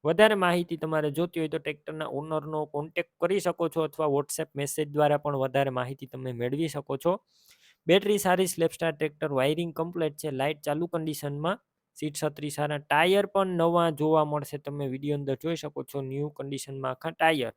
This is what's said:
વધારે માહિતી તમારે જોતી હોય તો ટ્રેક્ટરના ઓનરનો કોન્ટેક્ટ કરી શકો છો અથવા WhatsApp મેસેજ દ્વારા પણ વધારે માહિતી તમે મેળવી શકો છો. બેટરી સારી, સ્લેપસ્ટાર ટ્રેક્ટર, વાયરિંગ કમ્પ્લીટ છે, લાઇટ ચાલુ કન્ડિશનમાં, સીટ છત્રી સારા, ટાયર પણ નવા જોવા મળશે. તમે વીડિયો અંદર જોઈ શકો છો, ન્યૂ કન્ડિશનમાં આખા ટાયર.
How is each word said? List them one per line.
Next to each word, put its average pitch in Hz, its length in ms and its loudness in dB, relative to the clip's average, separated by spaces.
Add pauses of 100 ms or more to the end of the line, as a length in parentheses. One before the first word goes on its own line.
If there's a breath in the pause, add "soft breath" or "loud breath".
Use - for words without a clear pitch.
વધારે 208 380 6
માહિતી 175 380 2
તમારે 156 360 0
જોતી 170 240 -2
હોય 151 120 -2
તો 156 60 -2
ટ્રેક્ટરના 151 580 -8
ઓનરનો 156 420 -4 (140)
કોન્ટેક્ટ 160 380 -4 (100)
કરી 175 240 0
શકો 170 180 0 (100)
છો 160 140 0
અથવા 156 280 0
WhatsApp 147 340 -2 (100)
મેસેજ 147 360 -4
દ્વારા 147 280 4
પણ 143 200 -2
વધારે 135 340 0
માહિતી 127 340 -8
તમે 131 280 -8
મેળવી 143 340 -2
શકો 139 200 -6 (100)
છો. 170 80 4 (720 soft breath)
બેટરી 196 380 4
સારી, 185 300 4
સ્લેપસ્ટાર 165 400 0
ટ્રેક્ટર, 151 440 -4
વાયરિંગ 156 400 2
કમ્પ્લીટ 165 420 -2
છે, 156 80 -6 (120)
લાઇટ 147 260 -2
ચાલુ 151 260 -2
કન્ડિશનમાં, 156 680 -4 (380)
સીટ 151 220 -6
છત્રી 147 360 -4
સારા, 147 280 -2
ટાયર 185 500 4
પણ 190 260 2
નવા 170 280 4 (120)
જોવા 156 300 6
મળશે. 147 360 -4
તમે 143 260 -6
વીડિયો 143 280 -4
અંદર 135 220 -2
જોઈ 160 200 -2
શકો 147 180 -8 (100)
છો, 139 80 -6 (120)
ન્યૂ 143 280 -4
કન્ડિશનમાં 135 560 -6
આખા 165 220 -8
ટાયર. 156 400 2